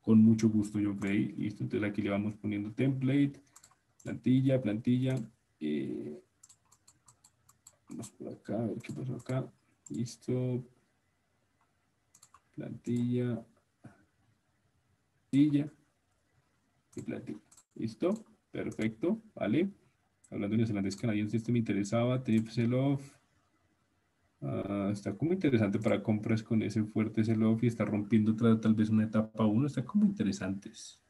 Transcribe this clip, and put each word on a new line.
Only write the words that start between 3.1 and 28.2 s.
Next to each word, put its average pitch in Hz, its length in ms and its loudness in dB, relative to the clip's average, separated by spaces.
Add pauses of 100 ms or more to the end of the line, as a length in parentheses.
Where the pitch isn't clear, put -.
plantilla, 131 580 2
plantilla, 123 540 0 (460)
eh, 71 580 -6 (1700)
vamos - 220 -12
por 113 160 -14
acá, 120 320 -6
a 120 60 -2
ver 98 120 -4
qué - 140 -12
pasó 127 240 -8
acá, - 360 -6 (380)
listo, 127 760 -4 (1900)
plantilla, 120 880 -2 (1900)
plantilla 147 400 4 (1300)
y - 60 -12
plantilla, - 360 -10 (360)
listo, 175 500 -4 (260)
perfecto, - 680 -4 (140)
¿vale? 143 340 0 (640)
Hablando 104 240 -4
de 113 40 2
neozelandés 101 380 -2
canadiense, 104 400 -2
este 113 160 -2
me 120 60 2
interesaba, 113 600 0
tape 110 320 0
sell-off, 131 680 0 (1300)
ah, 101 500 -4
está 101 220 -6
como 160 180 -2
interesante 113 460 2
para 104 240 0
compras 107 400 0
con 110 200 0
ese 107 220 0
fuerte 107 400 0
sell-off 110 380 2
y 123 40 2
está 117 180 0
rompiendo 107 480 2